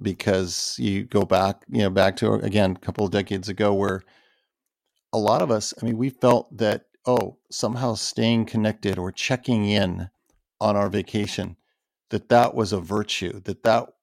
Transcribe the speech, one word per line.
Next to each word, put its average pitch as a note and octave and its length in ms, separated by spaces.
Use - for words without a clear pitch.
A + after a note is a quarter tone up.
because F#2+ 760
you G2+ 260
go G2+ 200
back, F#2+ 440
you A#2 120
know, G2 80
back F#2+ 280
to, G#2+ 160
again, G#2 420
a - 40
couple G2+ 260
of F2+ 60
decades G2 380
ago G2+ 240
where G2 300
a A2+ 60
lot A2 240
of E3 80
us, G#2+ 320
I A2+ 40
mean, A2+ 120
we C3 120
felt B2 480
that, G#2+ 280
oh, A#2+ 320
somehow A#2+ 440
staying A2+ 500
connected G#2+ 540
or F#2 120
checking A#2+ 560
in F#2 420
on G#2 140
our G2+ 140
vacation, G2 680
that - 180
that A#2+ 240
was A2 200
a G2 60
virtue, G2 640
that G2 220
that, A#2 260